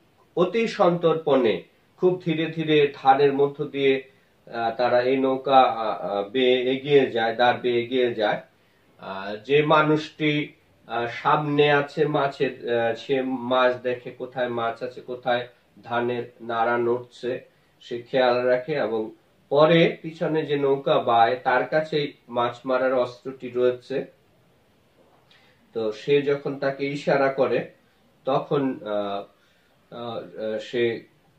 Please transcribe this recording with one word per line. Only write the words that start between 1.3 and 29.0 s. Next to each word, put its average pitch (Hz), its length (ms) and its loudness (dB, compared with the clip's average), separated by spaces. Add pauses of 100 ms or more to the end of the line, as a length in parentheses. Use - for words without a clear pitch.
খুব 180 280 0
ধীরে 160 220 0
ধীরে 156 480 2
ধানের 143 380 4
মধ্য 139 320 0
দিয়ে, 135 380 0 (440)
আহ, 117 300 -4
তারা 123 240 2
এই 131 160 2
নৌকা, 131 440 2
আহ, 120 180 2
আহ, 101 500 -4
বেয়ে 127 340 2
এগিয়ে 131 480 2
যায়, 113 260 -2
দাঁড় 120 240 4
বেয়ে 120 220 0
এগিয়ে 120 320 0
যায়। 107 280 -2 (560)
আহ, 95 380 -10
যে 135 260 2
মানুষটি, 151 880 0 (340)
আহ, 117 200 -4 (160)
সামনে 147 500 2
আছে 147 320 0
মাছের, 135 760 -2
আহ, 117 140 0
সে 135 280 -2
মাছ 123 600 0
দেখে, 123 280 -6
কোথায় 123 380 -6
মাছ 117 340 -6
আছে, - 180 -10
কোথায় 123 480 -4 (340)
ধানের 120 580 -4
নাড়া 120 380 -2
নড়ছে, 120 680 -4 (320)
সে 120 220 -12
খেয়াল 123 400 2
রাখে। 123 320 0
এবং 113 360 -4 (380)
পরে 160 540 4
পিছনে 156 440 -4
যে 143 100 -2
নৌকা 139 420 0
বায়, 120 460 2
তার 127 200 0
কাছেই 156 480 -2 (160)
মাছ 120 360 -4
মারার 131 300 0
অস্ত্রটি 123 540 -4
রয়েছে। 123 580 -2 (1700)
তো 110 180 -4
সে 143 300 0
যখন 143 360 -4
তাকে 139 280 -4
ইশারা 139 460 0
করে, 123 380 0 (540)
তখন, 135 580 -2
আহ, 101 500 -6 (600)